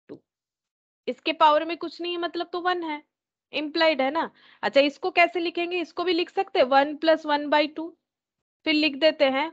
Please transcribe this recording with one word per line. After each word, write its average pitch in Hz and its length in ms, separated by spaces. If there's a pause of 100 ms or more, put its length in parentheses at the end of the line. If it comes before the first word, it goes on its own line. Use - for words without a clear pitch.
टू। - 100 (880)
इसके 254 260
पावर 311 300
में 330 140
कुछ 339 220
नहीं 349 120
है, 349 80
मतलब 339 320
तो 359 80
वन 359 240
है, 302 180 (500)
इम्प्लाइड 311 500
है 269 80
ना। 311 200 (320)
अच्छा, 208 200
इसको 294 280
कैसे 339 300
लिखेंगे? 349 400
इसको 339 240
भी 359 80
लिख 339 180
सकते 392 280
हैं 320 100
वन 285 280
प्लस 320 300
वन 294 240
बाई 302 200
टू, 320 160 (800)
फिर 311 80
लिख 302 240
देते 302 320
हैं 277 220